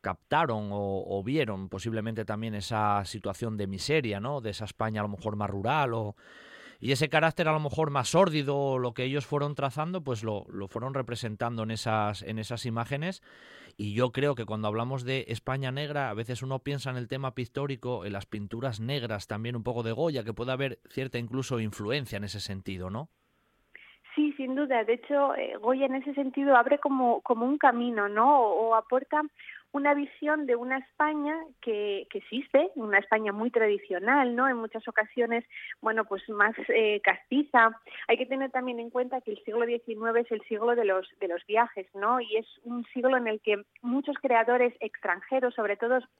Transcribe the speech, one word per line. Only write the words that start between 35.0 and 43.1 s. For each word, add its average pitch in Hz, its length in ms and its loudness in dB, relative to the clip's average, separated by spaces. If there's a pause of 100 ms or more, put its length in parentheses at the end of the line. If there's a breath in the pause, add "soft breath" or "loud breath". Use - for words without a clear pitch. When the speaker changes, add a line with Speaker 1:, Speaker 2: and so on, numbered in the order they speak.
Speaker 2:
bueno, 220 240 0
pues 196 240 -6
más, 214 260 2 (140)
eh, 208 320 4
castiza. 226 800 4 (260 loud breath)
Hay 233 120 4
que 247 80 -2
tener 269 240 -2
también 254 300 -4
en 233 100 -10
cuenta 254 320 -2
que - 80 -8
el 208 140 -8
siglo 233 200 0
diecinueve 233 560 0
es 233 100 -2
el 220 120 -4
siglo 233 340 2
de 233 80 2
los, 190 240 2 (100)
de 196 100 -2
los 170 180 -2
viajes, 214 480 2
¿no? 220 260 2
Y 214 160 -4
es 226 100 -2 (180)
un 240 280 -6
siglo 254 240 2